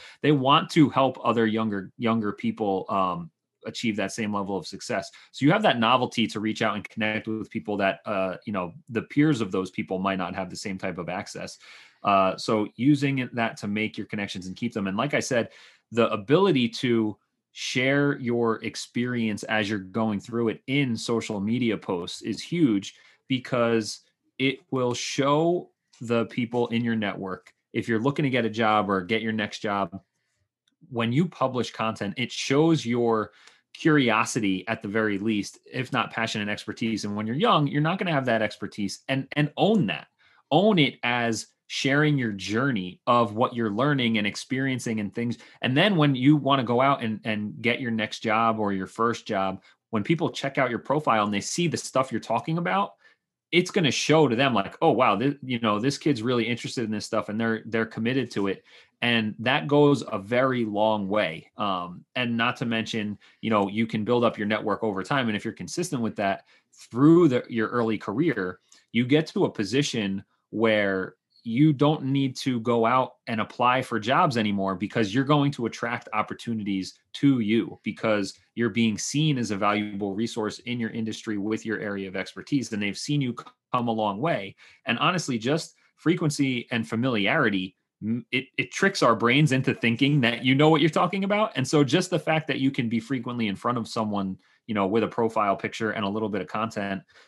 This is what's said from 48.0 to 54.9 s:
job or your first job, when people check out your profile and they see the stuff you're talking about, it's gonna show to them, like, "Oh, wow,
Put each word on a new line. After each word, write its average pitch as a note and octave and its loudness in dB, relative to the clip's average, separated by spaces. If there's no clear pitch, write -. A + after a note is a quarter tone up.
job A2+ 2
or G2+ 0
your F#2+ -4
first A2+ -2
job, F#2+ -2
when G#2+ 0
people D#3+ 0
check - -6
out C3 2
your A2+ -4
profile C3 0
and G#2 0
they G2+ 0
see - -2
the B2+ -2
stuff - -2
you're A2 -4
talking A#2 -4
about, F#3 -2
it's F3+ 2
gonna D#3+ 2
show D3+ 6
to A#2 0
them, C3+ 4
like, G2 0
"Oh, D#3+ 6
wow, A2+ 4